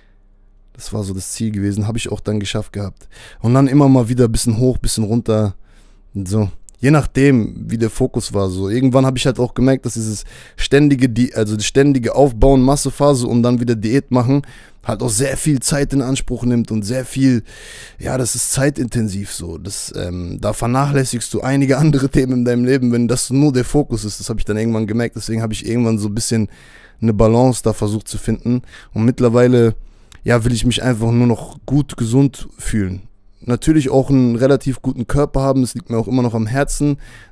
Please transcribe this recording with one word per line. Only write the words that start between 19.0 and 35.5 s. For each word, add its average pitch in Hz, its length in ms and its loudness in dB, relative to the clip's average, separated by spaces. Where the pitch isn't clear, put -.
so. 85 280 -12
Das, - 360 -12
ähm, 90 460 -8
da 104 120 -2
vernachlässigst 131 800 -2
du - 60 -2
einige 135 360 2
andere 139 320 2
Themen 131 240 2
in 123 120 0
deinem 120 200 0
Leben, 127 260 2
wenn 120 160 2
das 123 220 -2
nur 139 240 2
der 123 100 0
Fokus 120 420 -2
ist. - 140 -8
Das - 120 -10
hab 107 80 -4
ich - 60 -2
dann 107 120 -2
irgendwann 110 300 -2
gemerkt, 117 300 -4
deswegen 110 260 -4
hab 110 80 -4
ich 104 160 -8
irgendwann 113 320 0
so 104 80 -2
ein 101 80 -6
bisschen 110 340 -2
eine 110 140 2
Balance 117 480 4
da 110 120 0
versucht 107 340 -4
zu 104 100 -10
finden. 120 460 -4
Und 107 140 -2
mittlerweile, 120 720 4
ja, 120 200 2
will 120 80 2
ich 113 120 -2
mich 120 160 0
einfach 117 300 0
nur 120 160 4
noch - 380 -4
gut, 143 320 -2
gesund 131 500 0
fühlen. 95 440 -4
Natürlich 139 480 2
auch 131 200 2
einen 123 280 4
relativ 131 440 2
guten 123 240 -4
Körper 143 360 0
haben, 135 180 2